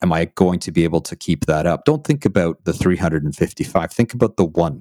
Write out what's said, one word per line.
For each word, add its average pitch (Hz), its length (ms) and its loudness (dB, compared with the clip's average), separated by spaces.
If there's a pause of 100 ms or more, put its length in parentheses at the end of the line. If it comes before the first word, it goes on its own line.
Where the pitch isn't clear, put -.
am 85 140 2
I 82 100 0
going 90 360 2
to 87 120 -8
be 82 120 4
able 80 180 0
to - 120 -12
keep - 300 -4
that 78 220 0
up?" 85 180 0
Don't 151 220 0
think 147 180 0
about 90 400 0
the 82 80 0
three 90 240 0
hundred 80 280 0
and 73 120 -4
fifty-five. - 560 -2
Think - 220 -2
about 120 240 2
the 92 80 4
one, 80 340 -2